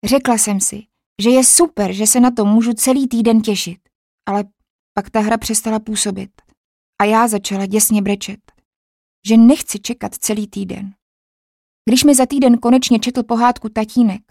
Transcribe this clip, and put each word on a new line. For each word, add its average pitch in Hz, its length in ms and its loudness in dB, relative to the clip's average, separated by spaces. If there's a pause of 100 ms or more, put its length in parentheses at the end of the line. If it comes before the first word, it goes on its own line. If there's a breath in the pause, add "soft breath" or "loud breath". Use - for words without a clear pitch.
Řekla 247 340 0
jsem 208 220 -2
si, 208 260 -8 (360)
že 226 80 2
je 254 140 4
super, 233 480 0
že 202 140 -4
se 247 140 0
na 247 100 4
to 233 140 -2
můžu 220 280 2
celý 254 360 0
týden 226 320 2
těšit, 190 480 -6 (380)
ale 202 180 -4 (500)
pak - 160 -8
ta 214 100 0
hra 220 180 0
přestala 220 400 -4
působit 202 520 -6 (720)
a 202 40 2
já 226 240 2
začala 196 380 -4
děsně 214 360 0
brečet, 202 500 -8 (760)
že 220 100 4
nechci 233 420 4
čekat - 360 -10
celý 208 320 -6
týden. 196 480 -12 (920)
Když 254 160 2
mi 294 100 6
za 254 120 2
týden 254 320 2
konečně 240 400 2
četl 247 240 -4
pohádku 240 460 -2
tatínek 214 640 -2